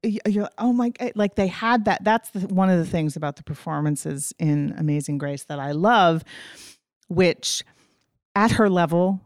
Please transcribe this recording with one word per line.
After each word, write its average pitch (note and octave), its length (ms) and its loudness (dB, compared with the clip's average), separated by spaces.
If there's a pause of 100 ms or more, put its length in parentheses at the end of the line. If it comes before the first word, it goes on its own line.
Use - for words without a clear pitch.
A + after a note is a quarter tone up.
y-, A3 140 0 (100)
you're, G#3 300 0
"Oh B3 160 2
my," A#3+ 160 0
g-, A#3+ 240 -8
like, G#3 220 0
they G3 100 2
had A3+ 400 0
that. - 180 0
That's A3 260 0
the, G3 180 -6
one F#3+ 200 2
of F3+ 100 6
the E3 60 2
things D#3 320 -2
about D3+ 200 -6
the - 80 -20
performances D3 920 -6
in D3 380 0
Amazing D3 420 -2
Grace C#3+ 260 -8
that D3 140 -10
I C#3+ 140 -6
love, F3 500 4 (840)
which - 560 0 (680)
at G#3+ 180 4
her G#3+ 180 4
level F3+ 560 2